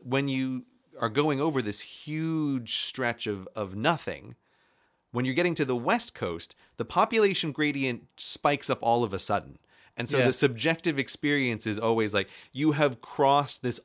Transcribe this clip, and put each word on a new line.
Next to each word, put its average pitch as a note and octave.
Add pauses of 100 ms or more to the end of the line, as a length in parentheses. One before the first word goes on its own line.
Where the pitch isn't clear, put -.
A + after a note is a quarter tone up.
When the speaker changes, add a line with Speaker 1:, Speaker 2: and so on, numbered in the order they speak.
Speaker 1:
when C3+
you C3 (340)
are A2+
going C#3
over D3
this G#2
huge D3+
stretch -
of, G2
of G2
nothing, A2+ (760)
when B2
you're C3
getting E3+
to D3+
the B2+
West E3+
Coast, E2+ (220)
the A2+
population G3+
gradient C3+ (140)
spikes -
up B2+
all A#2+
of G2
a F#2+
sudden. E2+ (380)
And B2
so C3+
Speaker 2:
Yeah. B2
Speaker 1:
the B2+
subjective C#3+
experience C3+
is G#2
always A2+
like, G2 (220)
you D3
have C#3
crossed C#3
this B2